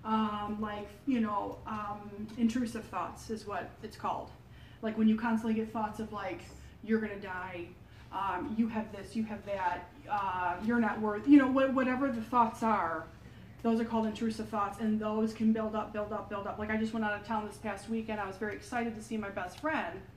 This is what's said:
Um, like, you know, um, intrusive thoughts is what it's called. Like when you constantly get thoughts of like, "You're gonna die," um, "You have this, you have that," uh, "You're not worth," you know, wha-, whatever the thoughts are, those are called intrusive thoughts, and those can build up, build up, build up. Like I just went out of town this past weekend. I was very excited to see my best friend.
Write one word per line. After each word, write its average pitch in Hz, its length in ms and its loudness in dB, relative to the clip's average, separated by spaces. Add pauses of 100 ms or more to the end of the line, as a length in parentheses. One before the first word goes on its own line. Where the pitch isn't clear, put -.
Um, 214 560 0
like, 208 280 -4 (180)
you 254 140 4
know, 202 480 0
um, 208 600 -6 (100)
intrusive 226 480 2
thoughts - 440 -6
is 220 160 -6
what 196 240 -6 (140)
it's 214 140 -12
called. - 340 -4 (500)
Like 220 160 -2
when 220 120 6
you 220 80 6
constantly 226 360 2
get 220 200 0
thoughts 214 260 -4
of 214 140 -6
like, 190 280 -6 (420)
"You're 220 180 4
gonna 202 180 -4
die," 185 480 -8 (460)
um, 190 440 -2
"You 226 120 4
have 214 240 -2
this, 196 220 -10
you 220 100 0
have 202 200 -8
that," 185 440 -2 (200)
uh, 185 540 0
"You're 240 160 4
not 208 220 2
worth," 214 260 0
you 285 100 12
know, 262 140 10
wha-, 269 200 6
whatever 254 380 2
the 233 120 -2
thoughts 233 420 4
are, 170 420 2 (560)
those 226 200 4
are 226 40 2
called 220 200 2
intrusive 220 420 -2
thoughts, 208 320 -2
and 214 220 2
those 220 320 0
can 220 180 4
build 220 240 0
up, - 160 -2
build 208 220 -4
up, 208 160 -6
build 202 180 -4
up. 190 100 -4
Like 214 120 -4
I 220 80 2
just 220 160 0
went 226 100 0
out 208 160 2
of 202 80 -12
town 214 180 -2
this 202 120 -10
past 208 320 -6
weekend. 220 320 -2
I 196 40 -2
was 190 120 -8
very 208 180 -4
excited 233 400 -4
to 214 80 -10
see 226 140 -6
my 202 120 -4
best 190 300 -8
friend. 202 400 -2 (180)